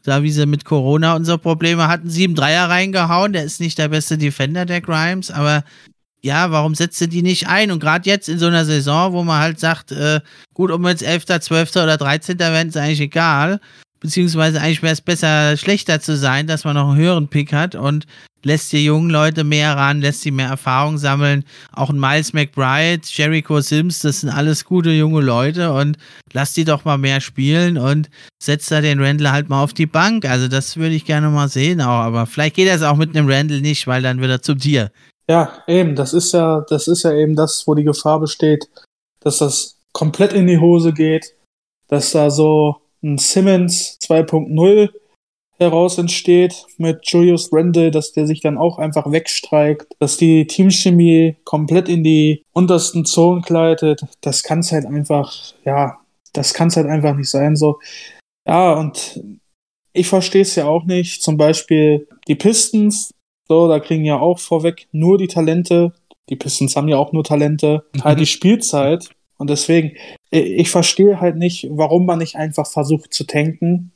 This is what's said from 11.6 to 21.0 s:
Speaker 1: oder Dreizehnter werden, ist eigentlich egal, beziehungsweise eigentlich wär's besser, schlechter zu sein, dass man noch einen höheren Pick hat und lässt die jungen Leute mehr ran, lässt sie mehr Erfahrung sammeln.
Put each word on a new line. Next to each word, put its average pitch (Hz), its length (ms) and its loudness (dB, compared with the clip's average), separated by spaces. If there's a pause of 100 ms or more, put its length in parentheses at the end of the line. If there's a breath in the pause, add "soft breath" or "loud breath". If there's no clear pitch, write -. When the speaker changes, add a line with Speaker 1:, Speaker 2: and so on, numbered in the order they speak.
Speaker 1:
oder 156 120 2
Dreizehnter 160 560 -2
werden, 165 160 -2
ist 160 80 -8
eigentlich 147 240 -2
egal, 160 600 0 (400 soft breath)
beziehungsweise 160 600 0
eigentlich 160 220 -2
wär's 160 180 -2
besser, 151 560 0
schlechter 185 440 -2
zu 156 160 -4
sein, 139 300 0
dass 156 180 -4
man 147 120 -2
noch 143 140 2
einen 139 80 4
höheren 165 300 2
Pick 147 240 -2
hat 160 220 -2
und 147 320 -4 (360 soft breath)
lässt 151 300 -2
die 151 120 2
jungen 156 240 0
Leute 156 360 0
mehr 151 300 0
ran, 143 280 0
lässt 143 180 -2
sie 151 100 -6
mehr 135 180 -4
Erfahrung 135 500 -2
sammeln. 143 460 0 (280 loud breath)